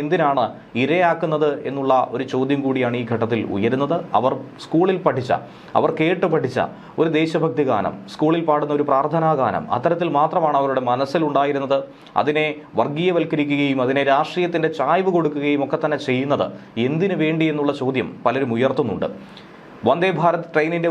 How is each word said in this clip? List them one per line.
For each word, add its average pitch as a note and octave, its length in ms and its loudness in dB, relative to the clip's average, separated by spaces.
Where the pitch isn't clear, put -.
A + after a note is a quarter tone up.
എന്തിനാണ് D3 440 2
ഇരയാക്കുന്നത് D#3+ 680 2
എന്നുള്ള C3+ 240 0
ഒരു B2+ 180 -4
ചോദ്യം C3+ 340 0
കൂടിയാണ് C3 360 0
ഈ - 100 -4
ഘട്ടത്തിൽ A2+ 280 0
ഉയരുന്നത്. C3 400 0
അവർ B2+ 140 2
സ്കൂളിൽ F#3 420 2
പഠിച്ച, B2+ 260 0
അവർ C#3+ 100 4
കേട്ട് F3+ 340 2
പഠിച്ച C3+ 260 0
ഒരു E3+ 180 2
ദേശഭക്തി D#3 540 0
ഗാനം, G2 220 0
സ്കൂളിൽ D#3+ 340 2
പാടുന്ന D3 300 2
ഒരു D3 120 0
പ്രാർത്ഥനാ D#3 420 2
ഗാനം, F#2+ 240 -2
അത്തരത്തിൽ E3+ 400 0
മാത്രമാണ് D#3 440 2
അവരുടെ C3 300 0
മനസ്സിലുണ്ടായിരുന്നത്. C#3 840 0
അതിനെ D3+ 220 2
വർഗീയവൽക്കരിക്കുകയും C#3+ 1080 0
അതിനെ C3+ 180 2
രാഷ്ട്രീയത്തിൻ്റെ D#3+ 680 0
ചായ്വ് F3 380 2
കൊടുക്കുകയും D3 500 0
ഒക്കെ D3+ 180 -2
തന്നെ D3 220 -2
ചെയ്യുന്നത് C3 400 0
എന്തിനു E3 380 0
വേണ്ടി D#3+ 280 2
എന്നുള്ള C#3+ 300 -2
ചോദ്യം B2+ 260 -2
പലരും A#2+ 320 0
ഉയർത്തുന്നുണ്ട്. A#2+ 500 0
വന്ദേ F3 260 2
ഭാരത് E3 380 0
ട്രെയിനിൻ്റെ E3 360 0